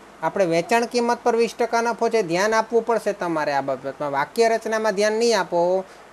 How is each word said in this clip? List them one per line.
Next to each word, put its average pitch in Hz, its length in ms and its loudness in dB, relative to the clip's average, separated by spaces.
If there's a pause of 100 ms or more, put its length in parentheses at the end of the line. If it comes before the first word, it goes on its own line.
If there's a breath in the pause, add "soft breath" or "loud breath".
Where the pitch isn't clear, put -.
(240)
આપણે. 185 220 0
વેચાણ 175 400 2
કિંમત 233 380 -2
પર 233 120 2
વીસ 233 200 0
ટકા 233 260 0
નફો 233 280 -2
છે, 226 140 2
ધ્યાન 180 300 0
આપવું 220 320 2
પડશે 214 280 0
તમારે 160 400 -2
આ 139 80 2
બાબતમાં. 135 500 -6
વાક્ય 147 380 0
રચનામાં 220 460 -2
ધ્યાન 208 180 2
નહીં 226 260 2
આપો 180 460 0 (280 loud breath)